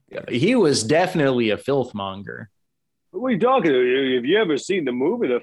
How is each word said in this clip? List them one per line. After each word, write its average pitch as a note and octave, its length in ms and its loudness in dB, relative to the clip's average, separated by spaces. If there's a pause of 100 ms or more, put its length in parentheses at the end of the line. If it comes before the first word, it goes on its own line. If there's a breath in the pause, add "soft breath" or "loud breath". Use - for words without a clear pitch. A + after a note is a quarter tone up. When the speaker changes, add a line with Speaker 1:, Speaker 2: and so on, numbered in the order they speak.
(100)
Speaker 1:
Yeah, - 180 -10
he C#3+ 260 2
was D3+ 300 2
definitely C#3 640 2
a G2+ 80 0
filthmonger. G2+ 920 -6 (640)
Speaker 2:
What A3+ 160 -4
are - 20 0
you G#3+ 100 0
talking A#3 300 2
about? B2+ 460 2
Have A#2+ 100 -2
you F3+ 120 2
ever E3 200 0
seen F3+ 260 -4
the B2 80 -2
movie, E3 360 -2
the A#2+ 140 0